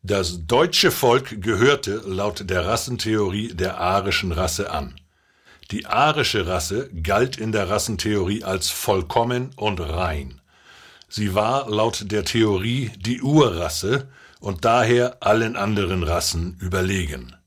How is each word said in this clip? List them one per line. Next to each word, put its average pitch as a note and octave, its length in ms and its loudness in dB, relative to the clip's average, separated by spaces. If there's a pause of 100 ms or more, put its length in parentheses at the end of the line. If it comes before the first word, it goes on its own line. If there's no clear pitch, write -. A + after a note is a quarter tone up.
Das F2+ 440 -2
deutsche D3 420 4
Volk A#2+ 540 2
gehörte A2 540 2 (100)
laut G2 420 -4
der F#2 160 0
Rassentheorie G#2+ 880 -2
der F#2 240 -4
arischen F#2 540 0
Rasse F2+ 400 -2
an. D2+ 280 -8 (720)
Die - 160 -8
arische B2+ 640 2
Rasse F#2 420 -2 (140)
galt G#2+ 340 2
in A2 140 -4
der G2+ 180 0
Rassentheorie G#2 760 -2
als F#2+ 280 -2
vollkommen A#2+ 840 0
und G#2 220 -2
rein. D#2 640 -6 (640)
Sie G2+ 280 -4
war A2+ 340 2
laut G#2+ 420 -2
der G#2 140 0
Theorie A2+ 720 0
die A#2+ 240 -4
Urrasse A#2+ 880 2 (300)
und G2 260 -6
daher A#2+ 560 4
allen A2+ 340 2
anderen G2 460 0
Rassen E2+ 580 -2
überlegen. F2+ 760 -4 (120)